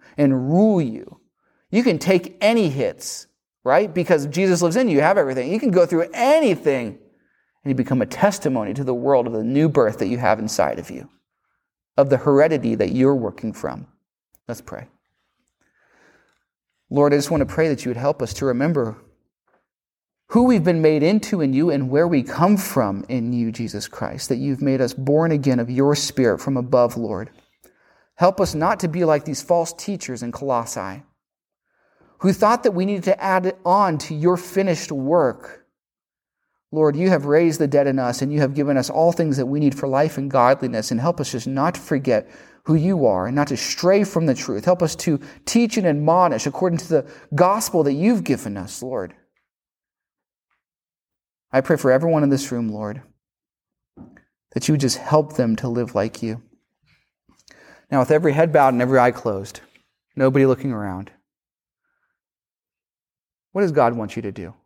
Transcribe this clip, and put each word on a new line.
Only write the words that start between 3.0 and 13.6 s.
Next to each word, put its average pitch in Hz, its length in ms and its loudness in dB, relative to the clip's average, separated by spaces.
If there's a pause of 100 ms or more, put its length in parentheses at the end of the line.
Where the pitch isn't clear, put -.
right? 160 280 2
Because 156 360 0
Jesus 175 340 0
lives 170 140 2
in 254 120 2
you, 160 60 0
you 139 80 4
have 196 160 4
everything. 131 340 0
You 226 60 0
can 233 140 0
go 175 120 6
through 170 300 0
anything 190 760 2 (760)
and 139 60 -2
you 131 40 -2
become 127 280 0
a 101 40 -2
testimony 131 680 -2
to 139 100 -8
the 127 100 -2
world 123 320 2
of 117 60 -8
the 110 120 -4
new 143 240 2
birth 117 300 2
that 110 80 -2
you 120 120 -2
have 110 200 2
inside 90 400 -2
of - 140 -12
you, - 180 -16 (840)
of 139 120 4
the - 100 2
heredity 139 580 2
that 101 160 0
you're 131 240 2
working 110 360 -6
from. - 360 -12 (580)